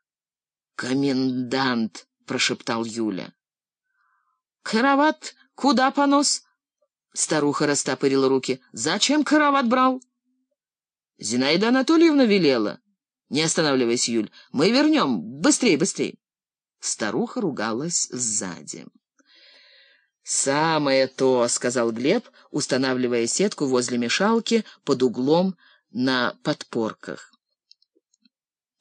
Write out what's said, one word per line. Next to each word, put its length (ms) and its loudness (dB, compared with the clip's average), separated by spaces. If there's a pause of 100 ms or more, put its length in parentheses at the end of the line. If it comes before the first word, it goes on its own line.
(760)
«Комендант!» 1300 -2 (180)
прошептал 580 -4
Юля. 480 -6 (1300)
«Кроват 720 0 (180)
куда 380 2
понос?» 520 2 (720)
Старуха 540 0
растопырила 600 0
руки. 320 0 (140)
«Зачем 500 0
кроват 440 2
брал?» 340 2 (1160)
«Зинаида 500 0
Анатольевна 560 4
велела». 540 2 (500)
«Не 140 0
останавливайся, 680 0
Юль, 200 -2 (200)
мы 200 2
вернем. 500 2
Быстрей, 560 0
быстрей!» 420 -4 (600)
Старуха 600 -6
ругалась 680 -4
сзади. 800 -8 (1400)
«Самое 760 0
то», 400 2
сказал 460 -2
Глеб, 340 0 (240)
устанавливая 760 -2
сетку 380 -2
возле 320 0
мешалки 680 0 (180)
под 180 0
углом 540 2 (360)
на 520 0
подпорках. 880 -6 (1500)